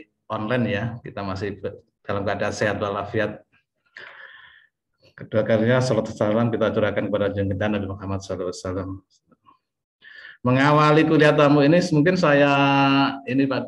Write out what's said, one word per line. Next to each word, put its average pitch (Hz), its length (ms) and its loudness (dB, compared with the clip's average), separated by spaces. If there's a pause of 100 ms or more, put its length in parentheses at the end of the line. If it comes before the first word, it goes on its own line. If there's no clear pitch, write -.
(300)
online 110 400 -2
ya, 101 140 -4 (180)
kita 101 240 -12
masih 98 320 -8
be-, - 240 -12 (240)
dalam 101 160 -6
keadaan 104 320 -4
sehat 104 240 -2
walafiat. 104 640 -4 (1800)
Kedua - 240 -4
kalinya, 113 400 2
salawat 110 320 -2
salam 113 400 0
kita 104 160 0
curahkan 101 400 -2
kepada 101 240 -2
junjungan 101 240 -4
kita 104 160 -4
Nabi 101 160 -4
Muhammad 95 320 -8
sallallahu 90 320 -8
alaihi - 80 -14
wasallam. 92 280 -8 (1600)
Mengawali 147 640 4
kuliah 151 240 6
tamu 147 320 4
ini, 170 240 4
mungkin 156 240 2
saya 143 400 2 (720)
ini 135 240 0
Pak 120 180 -4